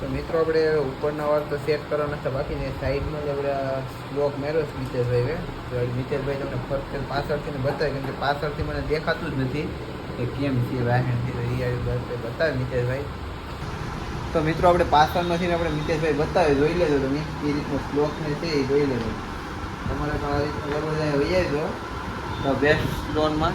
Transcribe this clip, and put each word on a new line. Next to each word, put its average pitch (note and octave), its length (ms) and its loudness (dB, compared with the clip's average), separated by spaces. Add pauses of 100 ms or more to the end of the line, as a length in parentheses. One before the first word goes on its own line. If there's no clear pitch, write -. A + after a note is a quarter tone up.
તો C#3 60 -4
મિત્રો, D3 280 -2
આપણે D#3+ 380 4
ઉપરના D3 480 0
વાળ D3 160 4
તો D3 160 -2
સેટ D3 240 0 (100)
કરવાના D3 220 0
હતા, D3 180 -2
બાકી C#3+ 240 -2
ને C3+ 260 -2
સાઈડમાં C#3+ 440 0
જ D3 40 -2
આપણે C#3 220 0
આ C3+ 300 0 (340)
બ્લોક C#3+ 240 2
મેળવ્યો D3+ 240 0
છે D3+ 160 -4
મિતેશભાઈ. B2 420 0
હવે C3+ 140 0 (360)
તો B2 260 0
મિતેશભાઈ C3+ 380 -2
તમને C3+ 220 -4 (140)
ફરતે C#3 280 -2 (100)
પાછળથી C#3+ 420 -2
ને C#3+ 80 -4
બતાવે, C3+ 320 0
કેમ C3 120 -4
કે A#2+ 180 -6
પાછળથી D3 420 0
મને D3 180 -2
દેખાતું D#3+ 500 0
જ C3 100 -2
નથી D3 280 -2 (480)
કે C3 80 -4
કેમ C3 380 0
છે B2 200 -2
વાહન A#2+ 200 2
છે, B2 300 0
તો A#2+ 80 -4
એ B2 260 -2
આવી B2 100 0 (460)
બતાવે C#3+ 300 0
મિતેશભાઈ. B2+ 520 0 (1300)
તો E3+ 80 2
મિત્રો, D#3+ 280 4
આપણે F#3+ 160 6
પાછળનો E3+ 520 4
છે F3+ 100 0
ને F3 80 2
આપણે E3 160 2
મિતેશભાઈ D#3 420 0
બતાવે, D3+ 420 4
જોઈ D3+ 200 4
લેજો D#3 240 4
તમે, C3+ 200 0
એ D3+ 340 -2
રીતનો C#3 260 -2 (140)
બ્લોક D3 180 2 (180)
ને D3 60 0
છે D#3+ 120 -4
એ D3+ 160 2
જોઈ C3+ 180 4
લેજો. A#2+ 300 0 (800)
તમારે D3 300 -2
તો D3 80 -2
આ C#3+ 120 0
રીતનો D3 400 -2
કરવો D#3 200 -2
જાય, D3+ 120 0
વહી D3 260 2
આવજો D3+ 320 2 (720)
તો C#3 120 2
બેસ્ટ D3 640 2
લોનમાં. D#3 380 2